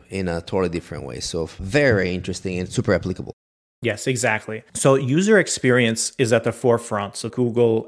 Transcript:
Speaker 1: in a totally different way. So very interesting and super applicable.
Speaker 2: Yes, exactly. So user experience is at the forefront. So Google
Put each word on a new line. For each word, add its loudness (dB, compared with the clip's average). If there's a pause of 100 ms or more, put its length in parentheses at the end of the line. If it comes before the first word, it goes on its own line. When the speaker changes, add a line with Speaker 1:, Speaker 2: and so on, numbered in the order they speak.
(120)
Speaker 1:
in -4
a -4
totally -2
different -8
way. -12
So -6
very 0
interesting -6
and -6
super 0
applicable. -4 (480)
Speaker 2:
Yes, -4
exactly. -2 (120)
So 4
user 4
experience 2
is 2
at 4
the -2
forefront. 0
So -8
Google 2